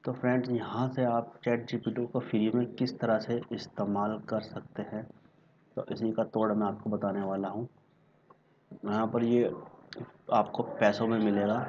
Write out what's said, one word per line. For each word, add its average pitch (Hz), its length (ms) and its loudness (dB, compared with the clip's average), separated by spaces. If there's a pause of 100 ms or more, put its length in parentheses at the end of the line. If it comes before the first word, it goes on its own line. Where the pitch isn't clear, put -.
तो 135 80 -2
friends, 123 380 2
यहाँ 117 380 -2
से 127 160 0
आप 117 280 0 (120)
चैट 117 240 2
जी 120 80 -4
पी 113 140 -2
टी 120 160 -2
को 123 140 -2
free 110 300 2
में 120 240 2
किस - 240 -2
तरह 110 200 2
से 117 220 -2 (120)
इस्तेमाल 104 640 -2 (120)
कर 110 140 0
सकते - 420 -10
हैं, 107 180 -8 (760)
तो - 160 -4
इसी 113 200 -2
का 110 140 2
तोड़ 110 260 2
मैं 104 140 2
आपको 104 240 -4
बताने 101 320 -2
वाला 95 260 -2
हूँ। 110 200 -6 (1120)
यहाँ 107 240 0
पर 117 180 0
ये 117 280 4 (800)
आपको 113 300 2 (180)
पैसों 110 260 4
में 113 140 2
मिलेगा। 104 380 2 (100)